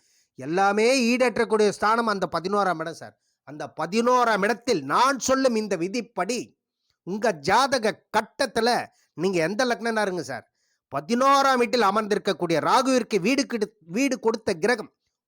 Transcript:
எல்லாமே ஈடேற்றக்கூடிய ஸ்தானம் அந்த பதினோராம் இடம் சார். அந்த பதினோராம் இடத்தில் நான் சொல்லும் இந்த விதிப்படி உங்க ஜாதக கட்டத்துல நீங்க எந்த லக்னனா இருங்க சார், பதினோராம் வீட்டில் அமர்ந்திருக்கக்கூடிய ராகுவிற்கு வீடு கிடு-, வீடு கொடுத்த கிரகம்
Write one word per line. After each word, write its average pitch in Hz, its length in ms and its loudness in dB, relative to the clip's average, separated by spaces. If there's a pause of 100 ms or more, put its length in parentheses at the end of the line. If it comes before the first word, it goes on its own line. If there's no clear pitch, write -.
(380)
எல்லாமே 196 500 2 (220)
ஈடேற்றக்கூடிய 226 680 2
ஸ்தானம் 226 360 2
அந்த 190 140 -2 (100)
பதினோராம் 185 460 0
இடம் 160 180 -10
சார். 110 140 -18 (340)
அந்த 151 160 -12 (160)
பதினோராம் 226 640 2
இடத்தில் 208 360 0 (100)
நான் 247 260 4 (100)
சொல்லும் 262 340 2
இந்த 202 120 -4 (100)
விதிப்படி 196 540 -4 (680)
உங்க 208 260 -2 (160)
ஜாதக 233 480 2 (200)
கட்டத்துல 226 520 -2 (480)
நீங்க 180 220 -2 (100)
எந்த 214 220 -2
லக்னனா 220 360 -2
இருங்க 180 240 -6
சார், 120 140 -10 (480)
பதினோராம் 262 680 2
வீட்டில் 226 280 2
அமர்ந்திருக்கக்கூடிய 196 680 -2 (100)
ராகுவிற்கு 240 520 2
வீடு 254 240 0
கிடு-, 214 300 -6 (220)
வீடு 262 280 -2
கொடுத்த 226 320 -2
கிரகம் 208 360 -2 (360)